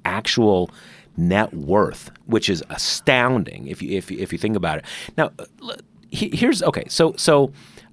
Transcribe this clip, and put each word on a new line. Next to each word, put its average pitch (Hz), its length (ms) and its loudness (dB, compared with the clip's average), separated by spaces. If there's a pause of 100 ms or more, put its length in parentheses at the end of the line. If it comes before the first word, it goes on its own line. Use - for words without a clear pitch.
actual 95 680 2 (440)
net 92 380 2
worth, 80 560 0 (160)
which 107 240 0
is 85 220 -2
astounding 123 960 0
if - 160 -10
you, - 120 -4
if, 92 160 -6
if - 220 -6
you 85 60 -6
think 107 160 0
about 82 240 -2
it. - 60 -14 (300)
Now, 156 220 0
uh, - 80 -14 (160)
l-, 233 140 -12 (340)
he-, - 260 -4
here's, 240 280 2
okay, - 240 -2
so, - 300 2
so 143 360 4 (400)